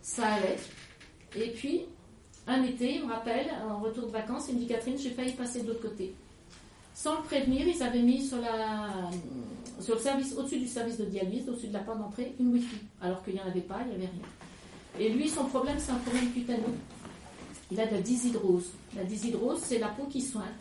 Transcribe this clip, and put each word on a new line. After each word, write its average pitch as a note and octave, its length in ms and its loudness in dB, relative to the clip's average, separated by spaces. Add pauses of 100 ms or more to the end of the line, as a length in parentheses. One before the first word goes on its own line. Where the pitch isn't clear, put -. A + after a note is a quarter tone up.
ça - 260 0
allait. G3+ 320 4 (800)
Et A3+ 140 0
puis, C#4 320 0 (640)
un C4 160 6
été, B3 320 2
il D4 100 0
me A3+ 80 -2
rappelle, A#3 360 0 (200)
en G#3 120 -2
retour A3 260 -2
de G#3 60 -6
vacances, A3+ 360 -2
il B3+ 60 0
me A#3+ 60 2
dit, « A#3 80 0
Catherine, A#3+ 280 0
j'ai C4+ 140 -2
failli B3+ 220 -2
passer A#3+ 280 -4
de G#3+ 80 -2
l'autre A3+ 140 -2
côté. » F#3+ 320 -6 (800)
Sans D#4 220 0
le D#4+ 60 -2
prévenir, C#4 440 2
ils E4 160 4
avaient A#3+ 200 4
mis C4 240 6
sur B3 120 -2
la, G#3+ 720 -2 (720)
sur A3+ 160 2
le A3 40 0
service, C4+ 360 2
au-dessus C4 220 -2
du B3 100 0
service A#3 300 -2
de G#3 60 0
dialyse, F#3+ 440 -2
au-dessus A#3 200 -4
de G3+ 40 -4
la G3+ 80 -2
porte G#3+ 180 -4
d'entrée, G#3+ 420 -4
une B3 120 8
Wi-Fi, A#3+ 240 4 (240)
alors F#3 240 -2
qu'il F#3+ 100 -2
n'y G3 60 -2
en F#3+ 60 -6
avait F3+ 140 0
pas, G3 220 -4
il C4 60 -4
n'y G#3+ 60 -4
avait F#3 180 -4
rien. F3+ 140 -8 (800)
Et - 60 6
lui, D4 160 4
son C#4 160 2
problème, C4+ 340 2
c'est - 140 -2
un A#3+ 60 4
problème B3 340 2
cutané. A#3 300 0 (1080)
Il G3 100 0
a A3 60 4
de G#3+ 80 0
la F#3 80 2
dyshydrose. A3 680 4 (240)
La G3 100 -2
dyshydrose, A3+ 560 0
c'est B3 180 0
la G#3+ 100 2
peau C4+ 160 -4
qui C4+ 180 -2
sointe, G3+ 220 -4 (160)